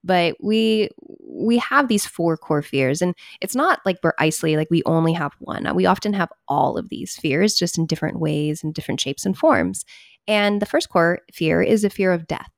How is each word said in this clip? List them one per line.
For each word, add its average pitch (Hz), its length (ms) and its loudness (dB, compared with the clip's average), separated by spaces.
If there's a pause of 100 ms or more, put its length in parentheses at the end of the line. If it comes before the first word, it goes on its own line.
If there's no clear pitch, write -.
But 175 400 2
we, 220 460 2 (320)
we 220 380 0
have 269 280 2
these 214 200 0
four 165 300 -2
core 151 260 -2
fears, 135 380 0
and 180 140 0 (260)
it's 190 140 -8
not 302 300 2
like 190 180 0
we're 165 160 2
isolated, 156 400 0
like 156 120 -2
we 170 140 4
only 165 280 2
have 160 260 -4
one. - 380 -6
We 185 100 2
often 190 280 0
have 180 180 -2 (160)
all 143 280 0
of - 120 -8
these - 260 -10
fears, 165 400 0
just - 240 -2
in 165 80 0
different 156 320 -4
ways 151 460 -2
and 156 100 -4
different - 260 -6
shapes - 240 -6
and 190 140 -2
forms. 190 460 2 (420)
And 208 340 0
the 202 60 -2
first - 220 -2
core 170 320 2 (120)
fear 165 300 2
is 208 220 2
a 196 60 2
fear 185 220 0
of 170 140 -2
death. - 320 -8